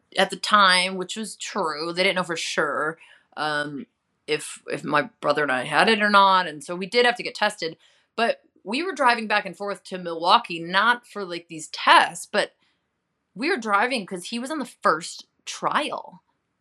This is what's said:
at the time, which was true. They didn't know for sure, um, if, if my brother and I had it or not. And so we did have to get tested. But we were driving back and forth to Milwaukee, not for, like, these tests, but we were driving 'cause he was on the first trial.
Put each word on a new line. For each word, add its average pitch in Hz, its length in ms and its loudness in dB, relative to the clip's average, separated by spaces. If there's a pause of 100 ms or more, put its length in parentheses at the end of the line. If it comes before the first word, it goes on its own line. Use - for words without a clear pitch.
(160)
at 190 140 2
the - 60 -8
time, 190 600 4
which 180 200 -6
was 220 200 -8
true. 165 560 -4
They 180 100 0
didn't 185 140 2
know 185 60 2
for 165 140 -6
sure, 151 600 -2 (380)
um, 147 500 -4 (400)
if, - 420 -4
if 147 160 -6
my 147 180 2 (180)
brother 147 220 0
and 135 100 0
I 127 120 0
had 156 260 4
it 214 100 2
or 208 100 2
not. 190 380 6
And 147 160 -12
so 175 100 -8
we 185 120 -6
did 240 180 2
have 233 120 2
to 170 60 -10
get 160 120 -8
tested. 175 420 -2 (400)
But 226 240 0 (220)
we 240 200 -4
were 381 120 -4
driving 233 340 2
back 208 160 0
and 180 120 -12
forth 202 280 -8
to 185 140 -10
Milwaukee, 170 640 0
not 202 460 0
for, 202 180 -10
like, 170 240 -10
these 156 200 -12
tests, - 640 4
but 185 240 0 (800)
we 269 160 -4
were - 80 0
driving 220 480 0
'cause 180 200 -10
he 233 120 -6
was 262 120 -6
on 311 100 -6
the 247 40 -6
first - 640 -2 (180)
trial. - 800 -6 (380)